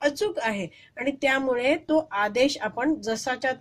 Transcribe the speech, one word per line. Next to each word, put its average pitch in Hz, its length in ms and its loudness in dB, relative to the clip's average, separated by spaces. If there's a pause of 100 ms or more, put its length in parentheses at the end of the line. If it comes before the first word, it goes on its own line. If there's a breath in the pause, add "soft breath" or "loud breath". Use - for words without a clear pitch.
अचूक 294 360 0
आहे 202 300 -2 (280 soft breath)
आणि 254 140 -2 (120)
त्यामुळे 269 540 2
तो 311 340 0
आदेश 208 480 2
आपण 240 420 -2
जसाच्या 247 600 -2